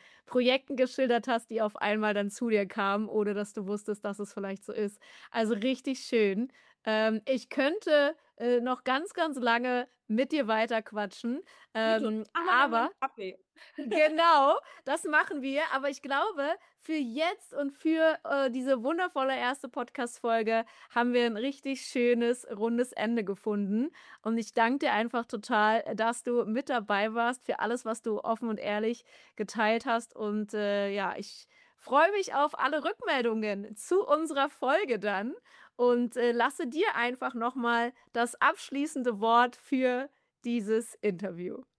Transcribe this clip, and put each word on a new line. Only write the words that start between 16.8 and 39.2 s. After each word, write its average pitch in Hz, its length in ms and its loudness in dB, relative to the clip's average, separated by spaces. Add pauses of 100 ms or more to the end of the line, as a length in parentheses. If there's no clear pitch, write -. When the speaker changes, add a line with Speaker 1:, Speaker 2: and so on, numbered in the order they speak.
Speaker 1:
jetzt 302 580 -4
und 277 200 -4
für, 320 520 2
äh, 269 260 0
diese 254 340 0
wundervolle 285 520 -2
erste 254 320 -4
Podcast-Folge 226 960 -2 (260)
haben 240 220 2
wir 240 140 4
ein 226 100 -2
richtig 269 460 -4
schönes, 240 640 2 (100)
rundes 233 360 0
Ende 226 320 -2
gefunden. 202 680 -2 (320)
Und 226 160 -2
ich - 160 -6
danke 254 320 2
dir 247 60 2
einfach 233 340 -2
total, 214 560 2 (140)
dass 226 260 -2
du 240 220 0
mit 226 240 -2
dabei 214 460 0
warst, 233 300 -2
für - 160 -4
alles, 233 240 -2
was 226 180 -6
du 214 180 -2
offen 226 280 -2
und 220 100 -2
ehrlich 214 460 -2 (320)
geteilt 220 500 0
hast. 233 280 -2
Und, 214 400 -4
äh, 202 360 0
ja, 196 260 -4
ich - 320 -14 (280)
freue 311 360 4
mich 403 220 -2
auf 294 240 0
alle 285 260 -2
Rückmeldungen 226 920 -2
zu - 300 0
unserer 294 440 0
Folge 269 500 0
dann 202 340 -4 (420)
und, 240 400 2
äh, 240 160 2
lasse 254 360 0
dir 330 260 0
einfach 247 400 -2
nochmal 240 580 -2 (200)
das 233 280 -2
abschließende 262 800 0